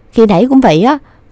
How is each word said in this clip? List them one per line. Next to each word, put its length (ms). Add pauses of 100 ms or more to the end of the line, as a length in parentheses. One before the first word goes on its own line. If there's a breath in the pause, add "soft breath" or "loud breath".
(120 soft breath)
Khi 140
nãy 220
cũng 120
vậy 220
á, 160 (340 soft breath)